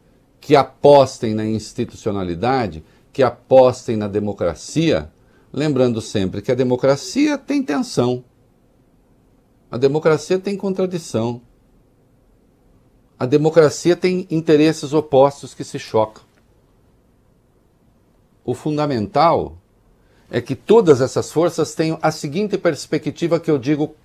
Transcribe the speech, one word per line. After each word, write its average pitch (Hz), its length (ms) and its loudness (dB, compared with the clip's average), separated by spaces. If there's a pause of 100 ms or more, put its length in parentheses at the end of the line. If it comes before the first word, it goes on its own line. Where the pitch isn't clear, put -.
(400)
que 147 160 2
apostem 135 760 4
na 107 100 -4
institucionalidade, 104 1400 -6 (300)
que 139 100 0
apostem 123 760 2
na 104 120 -4
democracia, 101 1000 -2 (420)
lembrando 127 480 0
sempre 95 400 -4
que - 100 -6
a 127 40 2
democracia 139 840 0
tem 277 260 -4
tensão, 135 600 -4 (1500)
a 131 60 -10
democracia 151 640 0
tem 202 180 -6
contradição, 180 840 -4 (1700)
a 127 80 -4
democracia 151 680 2
tem 185 360 -2
interesses 156 640 2
opostos 139 640 2
que - 80 -14
se - 160 -12
chocam. - 460 -2 (2250)
O 123 80 -6
fundamental 139 1040 -2 (720)
é - 120 -4
que - 160 -8
todas 175 440 4
essas 127 300 -2
forças 160 440 -2
tenham 160 280 -2
a 160 80 2
seguinte 175 480 -6
perspectiva 156 800 -4
que - 120 -4
eu 151 60 2
digo 147 380 -2 (100)